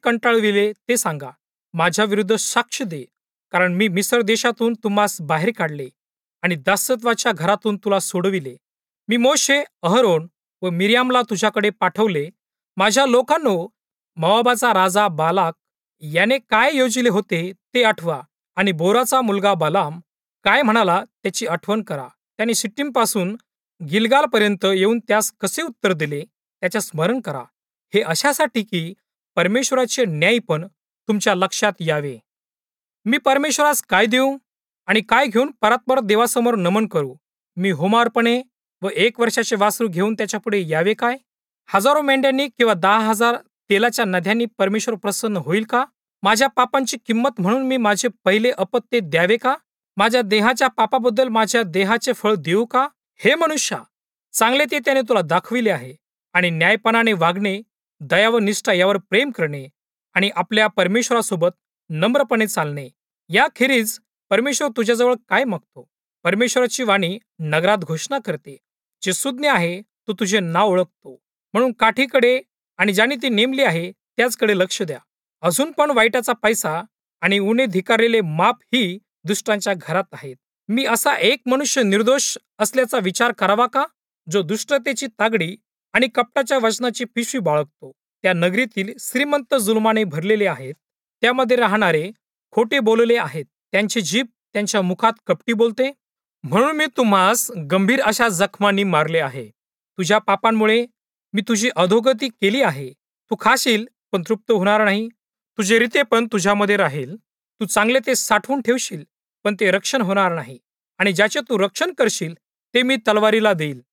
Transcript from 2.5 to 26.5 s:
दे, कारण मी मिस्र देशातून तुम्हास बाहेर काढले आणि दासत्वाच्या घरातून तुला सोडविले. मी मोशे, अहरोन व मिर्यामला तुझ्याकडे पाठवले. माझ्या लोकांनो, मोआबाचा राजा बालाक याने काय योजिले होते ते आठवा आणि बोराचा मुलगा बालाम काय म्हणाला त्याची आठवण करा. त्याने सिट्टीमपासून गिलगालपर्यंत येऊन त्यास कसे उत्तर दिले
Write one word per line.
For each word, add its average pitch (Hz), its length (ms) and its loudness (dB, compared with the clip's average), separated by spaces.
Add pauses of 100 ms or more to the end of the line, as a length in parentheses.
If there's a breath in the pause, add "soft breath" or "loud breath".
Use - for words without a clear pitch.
दे, 160 240 -8 (460)
कारण 180 220 2
मी 202 140 2
मिस्र 202 340 0
देशातून 226 520 0
तुम्हास 208 480 -2
बाहेर 156 360 -2
काढले 147 320 -6 (520)
आणि 175 140 -2
दासत्वाच्या 226 760 0
घरातून 202 460 -2
तुला 196 220 0
सोडविले. 175 580 -4 (500)
मी 233 100 0
मोशे, 269 460 2 (180)
अहरोन 175 460 2 (340)
व 180 80 -4
मिर्यामला 240 520 2
तुझ्याकडे 208 480 0
पाठवले. 185 600 -2 (460)
माझ्या 214 300 2
लोकांनो, 240 600 0 (480)
मोआबाचा 226 580 2
राजा 190 340 4
बालाक 165 460 0 (460)
याने 185 400 0
काय 240 340 2
योजिले 254 360 2
होते 185 420 -2 (220)
ते 247 100 2
आठवा 165 380 -2 (340)
आणि 190 160 0
बोराचा 214 500 2
मुलगा 202 320 0
बालाम 160 460 -2 (440)
काय 226 180 2
म्हणाला 214 420 2 (200)
त्याची 208 240 -6
आठवण 208 340 -4
करा. 143 260 -10 (300)
त्याने 226 160 -2
सिट्टीमपासून 233 840 -2 (560)
गिलगालपर्यंत 220 760 2
येऊन 196 340 2
त्यास 208 400 -2
कसे 196 220 -4
उत्तर 226 320 -4
दिले 147 320 -6 (360)